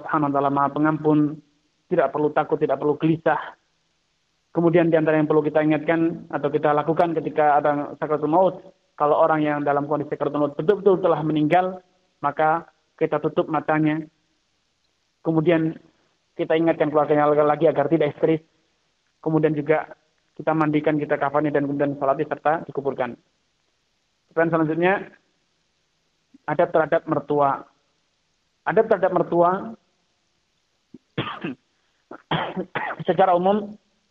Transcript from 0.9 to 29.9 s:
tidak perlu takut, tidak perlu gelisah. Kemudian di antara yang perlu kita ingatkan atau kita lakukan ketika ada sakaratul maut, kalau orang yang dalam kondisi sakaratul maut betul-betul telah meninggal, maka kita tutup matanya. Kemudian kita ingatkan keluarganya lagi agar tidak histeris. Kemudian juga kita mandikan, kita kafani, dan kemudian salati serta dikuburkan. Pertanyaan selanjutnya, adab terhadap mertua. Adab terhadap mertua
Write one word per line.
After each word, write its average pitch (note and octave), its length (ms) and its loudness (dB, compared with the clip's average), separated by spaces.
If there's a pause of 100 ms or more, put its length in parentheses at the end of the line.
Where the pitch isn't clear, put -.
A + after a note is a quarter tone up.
tidak D#3+ 240 0
perlu D3 240 -2
takut, D#3 240 0
tidak C3+ 240 -2
perlu D3 160 0
gelisah. D#3+ 560 0 (1000)
Kemudian E3+ 320 4
di E3 80 2
antara D#3 240 2
yang D3+ 80 2
perlu D#3 160 4
kita D3+ 240 2
ingatkan E3 640 0
atau D3 160 -4
kita D3 240 0
lakukan D#3 480 2
ketika D3+ 400 2
ada D3 400 -2
sakaratul D3+ 320 -2
maut, F3+ 240 4 (400)
kalau D3 240 2
orang D#3 240 2
yang D3 240 -2
dalam C#3+ 240 -2
kondisi D3 240 -4
sakaratul D3 320 -4
maut - 80 -4
betul-betul F#3+ 480 2
telah E3 240 2
meninggal, E3+ 560 2 (400)
maka D#3 480 0 (240)
kita D3+ 240 -2
tutup D#3 320 -2
matanya. D#3 480 0 (1300)
Kemudian D#3+ 480 0 (640)
kita E3+ 160 -2
ingatkan D#3+ 400 0
keluarganya D3 400 2
lagi D3 320 2
agar C#3+ 240 0
tidak D#3 240 0
histeris. D#3+ 320 0 (720)
Kemudian D#3 400 0
juga D3+ 320 -2 (480)
kita D#3 160 -2
mandikan, D3+ 480 0
kita C#3+ 160 -2
kafani, D3 320 -2
dan C#3+ 160 0
kemudian C#3+ 320 -4
salati C#3 240 -2
serta D3+ 400 -4
dikuburkan. C3 560 -6 (1120)
Pertanyaan E3 240 0
selanjutnya, E3 400 0 (1500)
adab E3+ 280 0
terhadap D#3+ 360 2
mertua. C#3+ 560 0 (1000)
Adab G3 200 2
terhadap F#3 280 0
mertua E3+ 360 2 (1700)